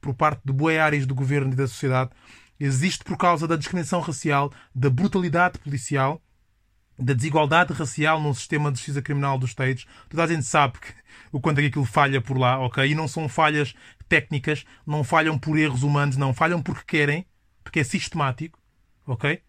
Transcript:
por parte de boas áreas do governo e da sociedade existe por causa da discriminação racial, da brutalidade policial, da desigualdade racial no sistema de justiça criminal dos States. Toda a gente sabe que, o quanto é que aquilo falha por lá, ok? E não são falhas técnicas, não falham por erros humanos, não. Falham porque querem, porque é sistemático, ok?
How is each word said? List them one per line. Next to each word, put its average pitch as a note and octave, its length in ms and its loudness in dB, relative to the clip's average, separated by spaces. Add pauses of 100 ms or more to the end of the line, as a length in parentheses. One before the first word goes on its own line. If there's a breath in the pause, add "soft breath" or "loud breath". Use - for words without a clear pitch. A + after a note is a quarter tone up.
por C#3 120 -6
parte D3+ 300 0
de C3+ 80 -4
boas D#3 260 2
áreas D3+ 280 2
do C3+ 100 -2
governo C3+ 380 0
e - 20 -2
da C3+ 120 0
sociedade C3 440 -2 (480 loud breath)
existe C#3 460 0
por F3 120 -6
causa E3+ 300 2
da E3 80 2
discriminação E3+ 460 -2
racial, C#3+ 500 -2 (240 loud breath)
da C3+ 140 2
brutalidade F3 720 2
policial, C#3 640 -2 (760)
da B2+ 140 2
desigualdade D#3 600 2
racial D#3 480 0
no D3 140 -2
sistema D3 360 -2
de B2+ 60 -4
justiça C#3 240 -6
criminal C#3 380 -2
dos B2+ 120 -2
States. C3 360 -4 (220 loud breath)
Toda E3 160 0
a - 20 0
gente D#3+ 160 0
sabe C#3+ 340 2
que, - 160 -18 (380 loud breath)
o C#3+ 80 -4
quanto D3 180 2
é C#3+ 40 2
que D3 80 2
aquilo C#3 160 -2
falha C3+ 360 2
por C3 160 -4
lá, B2+ 220 2
ok? C3 260 0
E D3 80 2
não D#3 140 -2
são D#3+ 200 -6
falhas D3+ 460 0 (340 loud breath)
técnicas, D3+ 580 -2 (200 soft breath)
não D3+ 180 -2
falham D#3 360 2
por D#3 180 0
erros C#3+ 240 2
humanos, C#3+ 360 2
não. C3+ 180 0
Falham E3 260 0
porque - 240 -8
querem, D3+ 400 0 (380)
porque - 160 -4
é D3+ 40 2
sistemático, D3+ 760 -4 (480)
ok? C#3+ 420 -2